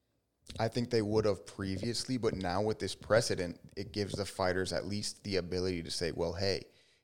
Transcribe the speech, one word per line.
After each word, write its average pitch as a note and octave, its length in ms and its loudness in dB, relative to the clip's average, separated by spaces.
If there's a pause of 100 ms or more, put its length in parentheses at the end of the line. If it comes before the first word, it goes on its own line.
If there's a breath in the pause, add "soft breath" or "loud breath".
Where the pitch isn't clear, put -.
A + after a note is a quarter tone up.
(600)
I A2+ 80 2
think A#2+ 240 -2
they A2+ 100 4
would G#2+ 240 4
have G2+ 220 2
previously, G#2 680 -4
but G#2+ 180 0
now F#2 260 0
with A2 160 0
this F#2+ 180 -2
precedent, F#2+ 640 2 (160)
it - 160 -8
gives G2+ 220 0
the G2 120 -2
fighters F#2 460 0
at A1+ 160 -2
least G#2 360 -6
the G2 140 0
ability F2+ 460 0
to - 80 -8
say, E2 200 -2
"Well, E2 220 -2
hey, F#2+ 300 0 (400 soft breath)